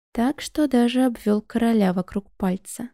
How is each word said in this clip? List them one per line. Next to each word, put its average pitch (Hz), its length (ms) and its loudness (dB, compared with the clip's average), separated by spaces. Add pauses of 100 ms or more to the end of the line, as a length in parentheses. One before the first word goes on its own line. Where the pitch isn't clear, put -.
(120)
так 247 300 -2
что - 260 -2
даже 247 380 2
обвел 214 360 0
короля 226 520 2
вокруг 185 400 -6
пальца. 196 600 -6